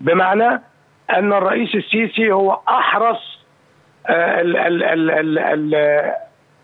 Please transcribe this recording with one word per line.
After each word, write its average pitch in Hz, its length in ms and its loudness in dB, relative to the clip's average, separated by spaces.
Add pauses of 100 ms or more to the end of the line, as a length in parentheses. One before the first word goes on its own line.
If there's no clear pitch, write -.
بمعنى 190 600 2 (480)
أن 196 240 0
الرئيس 202 420 0
السيسي 220 560 -2
هو 190 360 2
أحرص، - 800 -2 (640)
آه، 170 320 0
ال-، 170 160 0
ال-، 170 260 0
ال-، 160 280 0
ال-، 156 280 0
ال-، 151 760 0 (500)